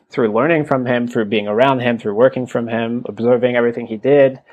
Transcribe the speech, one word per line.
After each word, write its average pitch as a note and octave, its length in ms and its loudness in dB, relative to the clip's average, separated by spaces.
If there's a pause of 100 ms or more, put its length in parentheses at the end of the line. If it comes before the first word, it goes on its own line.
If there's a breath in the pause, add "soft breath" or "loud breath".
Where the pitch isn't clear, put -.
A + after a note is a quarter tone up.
(100)
through A2+ 220 0
learning D3 340 0
from C3 200 0
him, B2 200 -2
through A#2+ 200 -2
being G#2 220 -2
around B2+ 320 2
him, A#2+ 180 -2
through A2 160 -6
working B2+ 320 2
from A#2 220 -4
him, A#2 400 -4
observing A#2+ 480 0
everything A#2+ 300 0
he A2+ 100 -8
did, C3+ 440 2 (120)